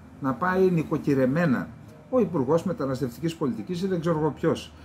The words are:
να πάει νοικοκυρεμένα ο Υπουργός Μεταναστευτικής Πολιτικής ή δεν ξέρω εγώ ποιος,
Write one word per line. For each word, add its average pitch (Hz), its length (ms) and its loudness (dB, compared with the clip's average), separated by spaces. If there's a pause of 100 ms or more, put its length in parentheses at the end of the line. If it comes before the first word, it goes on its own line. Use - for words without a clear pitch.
(200)
να 135 140 -2
πάει 185 360 2
νοικοκυρεμένα 139 960 2 (420)
ο 254 100 4
Υπουργός 165 420 2
Μεταναστευτικής 143 760 -4
Πολιτικής 165 460 -4
ή 196 40 -2
δεν 185 140 0
ξέρω 156 180 0
εγώ 151 120 0
ποιος, - 420 -2 (120)